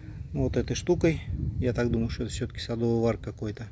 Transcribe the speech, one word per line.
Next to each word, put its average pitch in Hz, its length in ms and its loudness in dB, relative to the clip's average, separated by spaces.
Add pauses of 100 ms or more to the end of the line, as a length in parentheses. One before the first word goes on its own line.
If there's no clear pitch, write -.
(340)
вот 135 220 0
этой 120 200 0
штукой. 165 460 2 (380)
Я 123 140 2
так 120 160 2
думаю, 117 200 2
что - 140 -4
это 110 80 -4
всё-таки - 280 -4
садовый 117 420 2
вар 113 160 4
какой-то. 107 540 -6